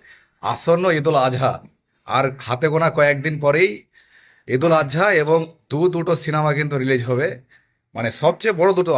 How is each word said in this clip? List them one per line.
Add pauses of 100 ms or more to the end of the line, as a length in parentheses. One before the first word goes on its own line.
(420)
আসন্ন
ঈদুল
আজহা, (560)
আর (140)
হাতে
গোনা
কয়েকদিন
পরেই (760)
ঈদুল
আজহা
এবং (300)
দু
দুটো
সিনেমা
কিন্তু
রিলিজ
হবে। (640)
মানে
সবচেয়ে
বড়
দুটো,